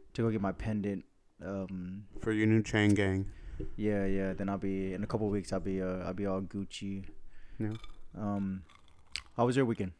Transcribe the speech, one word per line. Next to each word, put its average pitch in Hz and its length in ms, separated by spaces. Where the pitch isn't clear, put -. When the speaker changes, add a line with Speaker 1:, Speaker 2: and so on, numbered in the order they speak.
Speaker 1:
to 120 80
go 113 80
get 110 100
my 98 120
pendant. 101 520
Um, 95 600
Speaker 2:
For 110 120
your 107 140
new 110 160
chain 104 320
gang. 98 320
Speaker 1:
Yeah, 104 300
yeah. 95 260
Then 98 160
I'll 98 100
be, 95 360
in 95 80
a 107 40
couple 107 220
weeks, 98 240
I'll 95 80
be, 95 220
uh, 92 160
I'll 90 160
be 101 120
all 95 140
Gucci. 98 640
Speaker 2:
Yeah. 107 160
Speaker 1:
Um, 98 440
how 117 100
was 123 100
your 135 100
weekend? 101 340